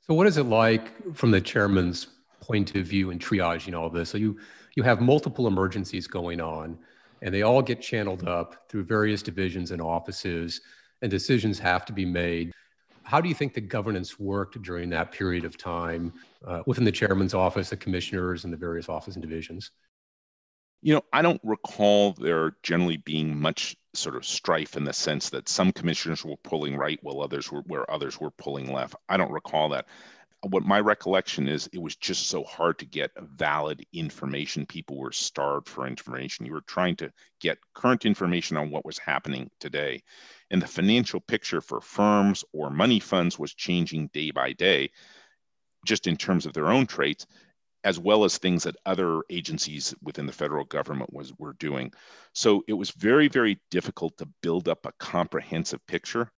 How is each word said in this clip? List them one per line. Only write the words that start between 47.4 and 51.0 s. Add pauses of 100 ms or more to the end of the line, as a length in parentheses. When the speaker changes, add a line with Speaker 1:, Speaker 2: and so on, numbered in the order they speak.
Speaker 2:
as
well
as
things
that (100)
other
agencies
within
the
federal
government